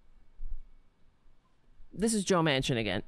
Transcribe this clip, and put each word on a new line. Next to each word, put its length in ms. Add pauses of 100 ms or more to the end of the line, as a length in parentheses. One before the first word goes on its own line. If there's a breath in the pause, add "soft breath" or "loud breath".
(1900)
This 220
is 100
Joe 180
Manchin 360
again. 300